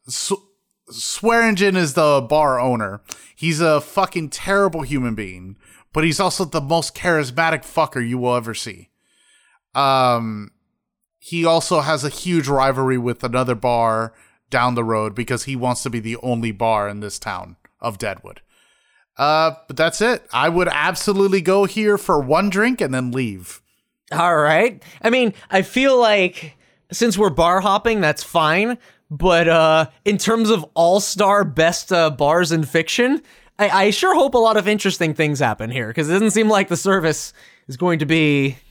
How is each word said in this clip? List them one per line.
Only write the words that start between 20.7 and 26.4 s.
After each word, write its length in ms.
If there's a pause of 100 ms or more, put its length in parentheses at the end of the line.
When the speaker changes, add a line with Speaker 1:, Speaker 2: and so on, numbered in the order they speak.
Speaker 1:
absolutely 680
go 240
here 320
for 200
one 320
drink 300
and 140
then 180
leave. 460 (560)
Speaker 2:
All 220
right. 480 (180)
I 80
mean, 240 (160)
I 120
feel 360
like 600 (340)